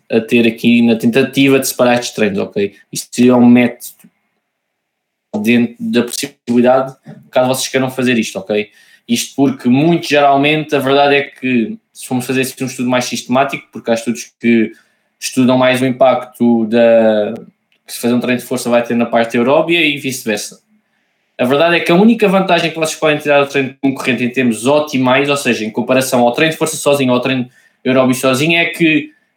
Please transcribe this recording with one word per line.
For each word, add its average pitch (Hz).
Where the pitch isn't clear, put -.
a 113
ter 117
aqui 117
na 117
tentativa 135
de 135
separar 123
estes 120
treinos, 101
ok? 101
Isto -
seria 123
um 120
método 120
dentro 117
da 117
possibilidade, 123
caso 127
vocês 127
queiram 131
fazer 127
isto, 107
ok? 104
Isto -
porque, 135
muito 160
geralmente, 147
a 139
verdade 143
é 139
que, 117
se -
formos 127
fazer 131
assim 127
um 131
estudo 123
mais 127
sistemático, 127
porque -
há 113
estudos -
que 113
estudam 127
mais 127
o 135
impacto 120
da, 113
que -
se -
fazer 120
um 123
treino 120
de -
força 123
vai 120
ter 120
na 117
parte 117
aeróbia 160
e 147
vice-versa. 123
A 123
verdade 160
é 165
que 165
a 170
única 214
vantagem 175
que 165
vocês 156
podem 151
tirar 143
do 139
treino 135
concorrente 127
em 120
termos 117
otimais, 139
ou 143
seja, 107
em 110
comparação 127
ao 120
treino 156
de -
força -
sozinho 139
ou 123
ao 123
treino 127
aeróbio 127
sozinho, 139
é 170
que, 160